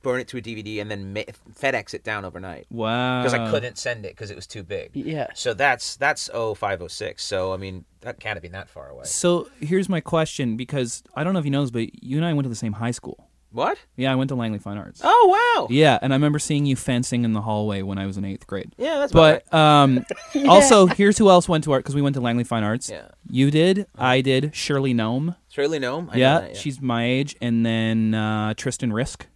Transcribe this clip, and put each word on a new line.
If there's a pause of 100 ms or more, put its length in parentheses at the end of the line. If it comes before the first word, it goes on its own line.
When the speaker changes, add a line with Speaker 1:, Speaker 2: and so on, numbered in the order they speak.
Speaker 1:
burn
it
to
a
D
V
D,
and
then
ma-, (300)
FedEx
it
down
overnight.
Speaker 2:
Wow.
Speaker 1:
'Cause
I
couldn't
send
it
'cause
it
was
too
big.
Speaker 3:
Yeah.
Speaker 1:
So
that's,
that's
oh
five,
oh
six.
So,
I
mean, (160)
that
can't
have
been
that
far
away.
Speaker 2:
So (120)
here's
my
question,
because (100)
I
don't
know
if
you
know
this,
but
you
and
I
went
to
the
same
high
school. (240)
Speaker 1:
What? (180)
Speaker 2:
Yeah,
I
went
to
Langley
Fine
Arts.
Speaker 1:
Oh, (280)
wow.
Speaker 2:
Yeah,
and
I
remember
seeing
you
fencing
in
the
hallway
when
I
was
in
eighth
grade.
Speaker 1:
Yeah,
that's
about
Speaker 2:
But,
um, (300)
Speaker 1:
right.
Speaker 3:
<laughs>
Speaker 2:
also,
here's
who
else
went
to
art,
'cause
we
went
to
Langley
Fine
Arts.
Speaker 1:
Yeah. (240)
Speaker 2:
You
did, (100)
I
did,
Shirley
Nome. (120)
Speaker 1:
Shirley
Nome?
I
know
Speaker 2:
Yeah,
Speaker 1:
that,
yeah.
Speaker 2:
she's
my
age.
And
then,
uh,
Tristan
Risk